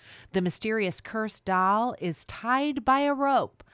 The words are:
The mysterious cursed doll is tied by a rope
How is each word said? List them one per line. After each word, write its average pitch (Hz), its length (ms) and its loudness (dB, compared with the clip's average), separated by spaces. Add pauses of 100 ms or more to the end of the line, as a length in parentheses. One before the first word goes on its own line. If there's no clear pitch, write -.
(320)
The 190 100 0
mysterious 202 580 -2
cursed - 440 -6
doll 196 540 2
is 170 260 -2
tied 262 600 -2
by 269 160 4
a 285 140 2
rope 269 480 0 (120)